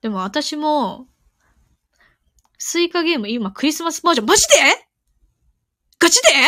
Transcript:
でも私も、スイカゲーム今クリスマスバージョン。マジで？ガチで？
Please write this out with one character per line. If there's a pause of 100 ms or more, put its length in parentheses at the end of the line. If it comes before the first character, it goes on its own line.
で
も
私
も、 (1500)
ス
イ
カ
ゲ
ー
ム
今
ク
リ
ス
マ
ス
バ
ー
ジ
ョ
ン。
マ
ジ
で？ (1500)
ガ
チ
で？ (180)